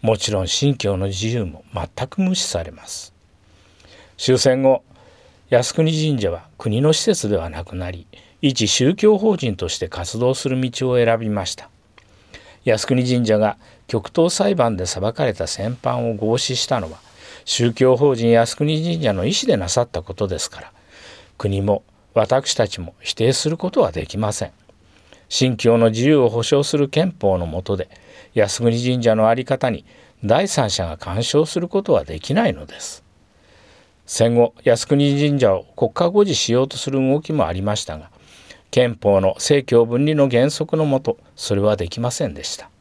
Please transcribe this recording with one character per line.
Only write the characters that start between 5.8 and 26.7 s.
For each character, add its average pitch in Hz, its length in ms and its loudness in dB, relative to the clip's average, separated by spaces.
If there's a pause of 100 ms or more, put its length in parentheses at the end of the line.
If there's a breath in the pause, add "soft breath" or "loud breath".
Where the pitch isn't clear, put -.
神 156 300 0
社 95 80 0
は 85 180 -8 (120)
国 110 200 -2
の 156 140 4
施 - 100 0
設 - 240 -2
で 104 100 0
は 82 120 -4
な 80 160 -10
く - 100 -14
な 90 140 -6
り、 90 160 -14 (340 loud breath)
一 131 280 0
宗 135 260 2
教 214 240 4
法 208 180 2
人 113 200 -4
と 87 120 -6
し - 120 -8
て 90 100 -6
活 90 300 -8
動 127 160 2
す - 120 -6
る 131 140 -2
道 127 300 -2
を 123 60 2
選 113 220 4
び 110 100 -4
ま 104 180 -2
し - 80 -8
た。 - 160 -20 (920 loud breath)
靖 110 200 2
国 127 240 0
神 123 160 2
社 107 140 2
が 107 180 0 (300 soft breath)
極 - 280 -4
東 170 160 4
裁 202 220 0
判 117 240 0
で 90 80 -4
裁 92 160 -6 (100)
か 147 140 -2
れ 113 80 0
た - 140 -6
戦 113 340 -6
犯 123 300 -2
を - 20 -4
合 110 240 0
祀 127 160 -4
し - 140 -4
た 127 120 -2
の 80 120 -8
は、 - 80 -18 (440 loud breath)
宗 120 300 0
教 127 240 4
法 139 160 4
人 117 180 2
靖 117 260 4
国 156 260 -2
神 165 200 -4
社 110 80 2
の 92 140 -2
意 131 40 0
思 208 180 -2
で 165 100 2
な 92 120 -4
さ 123 140 0
っ - 40 -2
た 85 160 -8
こ 95 100 -12
と 104 140 -2
で 87 100 -4
す - 140 -8
か - 100 -18
ら、 - 100 -20 (680 loud breath)
国 98 240 -2
も 101 200 0 (300)
私 131 400 0
た 110 140 0
ち - 120 -10
も 85 200 -10
否 - 160 -8
定 131 180 2
す - 160 -2
る 165 80 -4
こ 180 140 -4
と 269 100 2
は 101 100 2
で - 140 -6
き 101 140 -8
ま 107 140 -2
せ - 120 -6
ん。 - 60 -14 (800 soft breath)
信 127 280 0
教 117 200 4
の 113 120 6
自 113 180 0
由 151 100 6
を 123 120 4
保 113 140 -2
障 143 200 2
す 151 140 -2